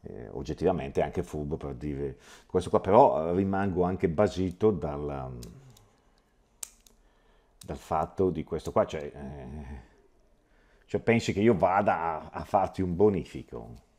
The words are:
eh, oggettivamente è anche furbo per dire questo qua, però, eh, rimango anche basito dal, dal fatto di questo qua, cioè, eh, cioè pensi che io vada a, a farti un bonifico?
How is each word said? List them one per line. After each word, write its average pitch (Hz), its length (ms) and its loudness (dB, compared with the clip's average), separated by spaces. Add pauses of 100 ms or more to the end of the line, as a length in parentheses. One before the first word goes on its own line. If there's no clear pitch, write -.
eh, 55 280 -14
oggettivamente 71 680 -2
è 78 40 4
anche 73 180 -4
furbo 76 340 -6
per 71 180 -8
dire 67 440 -6 (280)
questo - 240 -2
qua, 104 100 4
però, 85 500 6
eh, 87 40 0
rimango 95 500 0
anche 90 240 0
basito 92 640 0
dal, 71 580 -6 (2250)
dal 78 120 -8
fatto 85 540 0
di 78 140 -4
questo 80 280 -8
qua, 107 140 4
cioè, 73 280 -10
eh, 71 720 -14 (1000)
cioè 101 140 -4
pensi 113 320 2
che 95 80 0
io 110 160 6
vada 95 400 2
a, 80 360 -4
a - 120 -10
farti 95 380 0
un 90 140 -2
bonifico? 73 920 -2 (120)